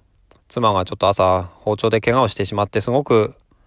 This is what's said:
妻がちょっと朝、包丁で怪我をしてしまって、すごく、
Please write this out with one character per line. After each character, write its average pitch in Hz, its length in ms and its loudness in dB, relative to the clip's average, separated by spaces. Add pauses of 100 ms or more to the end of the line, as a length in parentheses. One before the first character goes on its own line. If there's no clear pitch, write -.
(500)
妻 113 240 0
が 92 120 0
ち - 80 -12
ょ - 20 -10
っ - 20 -20
と - 100 2
朝、 92 480 0
包 107 220 -4
丁 113 120 0
で 110 100 2
怪 117 140 -2
我 131 80 2
を 120 60 2
し - 80 -4
て 101 100 -4
し - 80 -8
ま 101 120 0
っ - 40 -18
て、 110 100 -2
す 120 120 -4
ご 139 120 0
く、 110 300 2 (320)